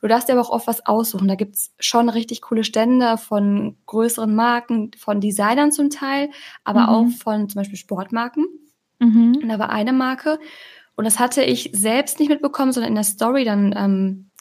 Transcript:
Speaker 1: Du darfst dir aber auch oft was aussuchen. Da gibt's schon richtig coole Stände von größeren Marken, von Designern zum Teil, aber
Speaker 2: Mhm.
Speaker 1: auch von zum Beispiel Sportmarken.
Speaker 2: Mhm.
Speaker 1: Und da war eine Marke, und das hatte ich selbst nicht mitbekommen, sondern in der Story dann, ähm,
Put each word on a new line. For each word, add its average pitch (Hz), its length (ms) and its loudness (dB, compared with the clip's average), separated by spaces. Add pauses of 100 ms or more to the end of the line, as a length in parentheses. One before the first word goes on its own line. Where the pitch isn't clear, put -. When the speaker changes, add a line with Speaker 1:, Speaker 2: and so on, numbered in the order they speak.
Speaker 1:
Du 214 80 -4
darfst 240 200 2
dir 269 40 4
aber 247 80 4
auch 233 100 -2
oft - 160 -4
was 226 200 -4
aussuchen. 214 420 0
Da 190 60 2
gibt's - 440 -8
schon 233 300 0
richtig 226 320 -4
coole 220 240 -2
Stände 233 540 2
von 208 680 -2
größeren 220 500 0
Marken, 233 640 0
von 208 240 -4
Designern 214 520 2
zum 285 180 0
Teil, 277 400 -4 (340)
aber 233 200 2
Speaker 2:
Mhm. 220 40 2
Speaker 1:
auch 233 340 2
von 214 280 -2
zum 202 100 -6
Beispiel 202 180 -8
Sportmarken. 233 680 -6 (520)
Speaker 2:
Mhm. 233 440 6
Speaker 1:
Und 233 80 -4
da 220 80 -4
war 214 100 -4
eine 220 240 -2
Marke, 262 460 -2 (580)
und 214 80 -2
das 220 140 0
hatte 247 240 2
ich 247 320 0
selbst 220 460 0
nicht 294 100 2
mitbekommen, 285 420 0
sondern 233 200 -2
in - 20 0
der 214 100 0
Story 247 400 0
dann, 202 320 2
ähm, 190 540 -2 (100)